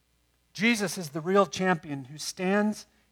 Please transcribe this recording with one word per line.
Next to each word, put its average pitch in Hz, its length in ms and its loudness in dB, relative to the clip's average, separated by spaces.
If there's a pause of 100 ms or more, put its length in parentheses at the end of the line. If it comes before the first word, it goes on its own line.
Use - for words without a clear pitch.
(540)
Jesus 208 420 0
is 165 140 -8
the 160 100 -6
real 190 240 4
champion 165 640 -2
who 147 100 -16
stands 202 680 -2 (240)